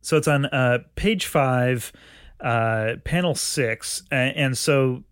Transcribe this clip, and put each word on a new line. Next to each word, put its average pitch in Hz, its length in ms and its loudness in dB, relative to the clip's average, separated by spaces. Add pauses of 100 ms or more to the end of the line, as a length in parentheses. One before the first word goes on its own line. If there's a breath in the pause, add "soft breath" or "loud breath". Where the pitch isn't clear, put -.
so 160 160 2
it's 151 100 0
on, 143 160 2
uh, 123 360 2 (140)
page 202 300 0
five, 127 640 0 (500 loud breath)
uh, 113 640 0
panel 170 300 0
six, - 680 -4 (100)
a-, - 20 -4
and 131 440 0
so 131 540 0